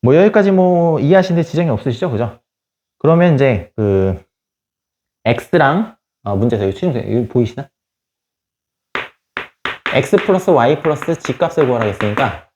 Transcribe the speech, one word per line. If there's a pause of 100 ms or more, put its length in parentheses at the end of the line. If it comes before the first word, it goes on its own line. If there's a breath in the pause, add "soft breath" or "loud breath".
뭐
여기까지
뭐
이해하시는데
지장이
없으시죠?
그죠? (580)
그러면
이제
그 (1000)
X랑, (280)
어,
문제에서
여기
치우세요.
여기
보이시나? (2250)
X
플러스
Y
플러스
집값을
구하라고
했으니까